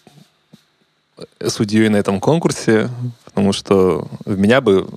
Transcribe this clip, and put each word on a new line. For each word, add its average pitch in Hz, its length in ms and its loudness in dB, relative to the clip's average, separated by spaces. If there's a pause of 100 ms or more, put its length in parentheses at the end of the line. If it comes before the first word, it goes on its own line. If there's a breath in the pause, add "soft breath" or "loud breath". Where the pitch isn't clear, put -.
(1500)
судьей 110 420 0
на 107 80 2
этом 98 220 -2
конкурсе, 131 720 0 (360)
потому 101 280 0
что 92 540 0 (180)
в 98 120 -4
меня 110 240 2
бы 98 360 2